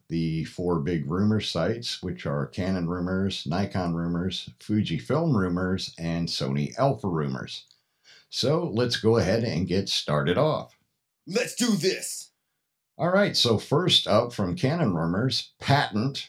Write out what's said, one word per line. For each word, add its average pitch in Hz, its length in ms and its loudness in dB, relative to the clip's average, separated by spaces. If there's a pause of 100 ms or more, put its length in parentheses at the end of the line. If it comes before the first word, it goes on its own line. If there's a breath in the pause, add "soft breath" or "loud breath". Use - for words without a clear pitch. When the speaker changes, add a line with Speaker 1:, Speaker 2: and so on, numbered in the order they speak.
(100)
Speaker 1:
the 80 340 0
four 87 360 -2
big 73 300 -2
rumor 104 300 2
sites, 107 640 -4
which - 240 -6
are 71 220 -2
Canon 92 380 -2
rumors, 90 600 -2
Nikon 90 480 -2
rumors, 87 560 -4 (100)
Fujifilm 123 720 0
rumors, 92 640 0
and 82 300 -2
Sony 69 500 -4
Alpha 127 300 0
rumors. 71 560 -6 (640 soft breath)
So 156 460 0
let's 120 240 0
go 110 180 4
ahead 107 280 2
and 87 220 -2
get 98 220 0
started 76 480 0
off. 143 400 0 (500)
Speaker 2:
Let's 196 280 -2
do 240 160 0
this. 160 600 -2 (640)
Speaker 1:
All 165 100 2
right, 185 260 4
so 113 220 4
first 156 500 2
up 120 280 2
from 90 220 -2
Canon 135 360 2
rumors, 87 640 0
patent 135 720 0